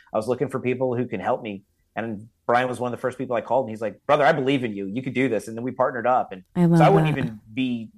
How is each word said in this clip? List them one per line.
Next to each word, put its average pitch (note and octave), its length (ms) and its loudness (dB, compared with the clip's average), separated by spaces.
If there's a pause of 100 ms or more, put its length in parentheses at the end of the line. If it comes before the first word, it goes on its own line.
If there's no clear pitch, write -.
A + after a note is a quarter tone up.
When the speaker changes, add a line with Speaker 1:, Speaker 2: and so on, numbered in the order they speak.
(140)
Speaker 1:
I - 40 -2
was A2 120 0
looking B2+ 180 0
for B2 140 -6
people B2 340 -2
who A#2+ 100 -2
can G2+ 140 -6
help A2+ 220 -2
me. G#2 220 -10 (340)
And A2 320 -8 (160)
Brian B2 240 2
was A#2+ 100 -8
one B2 140 -4
of A2 40 -6
the - 40 -20
first B2 160 -4
people B2 180 -4
I A2 60 0
called, B2+ 240 0
and A2 60 -10
he's A2 100 -10
like, G#2 240 -6
"Brother, C#3+ 200 4
I D#3+ 60 6
believe C#3 320 0
in A2 100 -4
you. G2 120 -6
You G2+ 160 -6
could C3 120 -8
do C3 140 0
this." A2 220 -2
And A2+ 80 -12
then A#2 80 -8
we C3 60 -4
partnered B2 360 -2
up. B2+ 240 2
And F#2 120 -12 (120)
Speaker 2:
I F3 100 4
love E3+ 140 6
Speaker 1:
so D#3 60 8
I F3 40 8
wouldn't D#3 240 4
Speaker 2:
that. C#3 60 -2
Speaker 1:
even A2+ 200 -6 (140)
be A#2+ 440 -4